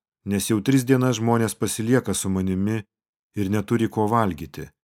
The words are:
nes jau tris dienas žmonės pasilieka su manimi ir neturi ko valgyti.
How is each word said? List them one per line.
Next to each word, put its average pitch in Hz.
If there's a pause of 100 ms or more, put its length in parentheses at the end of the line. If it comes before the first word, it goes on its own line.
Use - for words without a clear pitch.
(260)
nes 98
jau 113
tris 131
dienas 127
žmonės 113
pasilieka 113
su 98
manimi 95 (520)
ir 101
neturi 107
ko 107
valgyti. 82 (200)